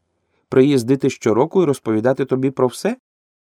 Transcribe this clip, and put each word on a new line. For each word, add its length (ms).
Приїздити 600
щороку 540
і 20
розповідати 600
тобі 260
про 160
все?» 300